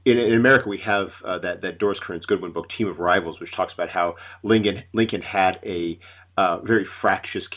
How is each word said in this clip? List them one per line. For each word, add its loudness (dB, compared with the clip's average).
in, 6
in 2
America, 4
we -6
have, 0
uh, -4
that, -6
that -6
Doris 0
Kearns -10
Goodwin -2
book, -6
Team -2
of -8
Rivals, 0
which -14
talks -2
about -4
how -2
Lincoln, 2
Lincoln 0
had 0
a, -6
uh, 2
very 2
fractious -2